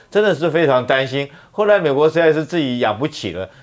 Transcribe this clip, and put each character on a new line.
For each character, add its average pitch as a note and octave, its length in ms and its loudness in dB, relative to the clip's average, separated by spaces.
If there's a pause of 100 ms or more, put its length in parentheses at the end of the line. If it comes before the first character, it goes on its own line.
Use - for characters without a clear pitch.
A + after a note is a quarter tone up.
(100)
真 G#3 120 2
的 G3+ 120 2
是 D#3 160 -2
非 D#3+ 160 2
常 B2+ 200 2
担 C3+ 200 0
心。 C#3 200 -6 (240)
后 G#3 140 -4
来 G3+ 140 4
美 D#3 120 0
国 C#3+ 160 2
实 D#3 80 0
在 E3 180 4
是 D#3 120 -2
自 F3 140 -8
己 B2+ 200 -2
养 A2 180 0
不 C#3+ 120 -4
起 G#2 240 -10
了， F#2 160 -8 (140)